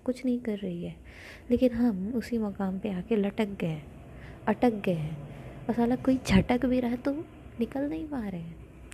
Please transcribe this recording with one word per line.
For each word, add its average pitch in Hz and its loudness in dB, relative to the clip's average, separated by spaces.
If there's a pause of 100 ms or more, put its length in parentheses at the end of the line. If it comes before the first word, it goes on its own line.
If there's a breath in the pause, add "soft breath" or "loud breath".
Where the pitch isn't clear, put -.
कुछ 247 -2
नहीं 247 2
कर 214 -2
रही 175 -6
है, 170 -6 (560 loud breath)
लेकिन 247 6
हम 226 2
उसी 233 -2
मकाम 196 0
पे 202 -2
आके 180 0
लटक 202 0
गए 175 0
हैं, - -10
अटक 220 4
गए 190 4
हैं। - -6
और 233 0
साला 233 4
कोई 262 4
झटक 247 4
भी 254 2
रहा 240 0
तो 277 -2 (460)
निकल 269 -2
नहीं 320 -6
पा 254 -6
रहे 180 -6
हैं, 165 -12 (320)